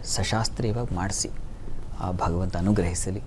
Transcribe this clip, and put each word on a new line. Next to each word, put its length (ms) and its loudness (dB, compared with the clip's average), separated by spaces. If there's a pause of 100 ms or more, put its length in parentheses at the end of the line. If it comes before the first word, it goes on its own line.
ಸಶಾಸ್ತ್ರೀಯವಾಗಿ 920 0
ಮಾಡಿಸಿ. 340 -2 (680)
ಆ 120 2
ಭಗವಂತ 460 2
ಅನುಗ್ರಹಿಸಲಿ 680 2